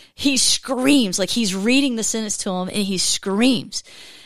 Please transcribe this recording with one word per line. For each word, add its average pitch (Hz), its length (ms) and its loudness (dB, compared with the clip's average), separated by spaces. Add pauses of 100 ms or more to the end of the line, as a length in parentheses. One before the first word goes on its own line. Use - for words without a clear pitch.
(140)
he 269 220 0
screams, 254 800 2
like, 190 120 -2
he's 214 240 0
reading 247 420 2
the 220 60 -4
sentence 220 360 -4
to - 120 -6
him, 185 180 -2
and - 100 -6
he 196 200 -2
screams. 202 840 0 (440)